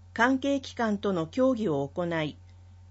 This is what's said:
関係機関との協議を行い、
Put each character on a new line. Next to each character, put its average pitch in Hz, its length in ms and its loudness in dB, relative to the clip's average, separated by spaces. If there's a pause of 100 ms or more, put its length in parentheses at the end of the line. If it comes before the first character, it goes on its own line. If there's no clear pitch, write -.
(120)
関 254 260 4
係 277 220 0
機 - 140 -14
関 214 240 0
と 202 140 -2
の 165 140 0
協 262 280 2
議 220 140 -2
を 143 200 0
行 175 180 -4
い、 160 300 -2 (540)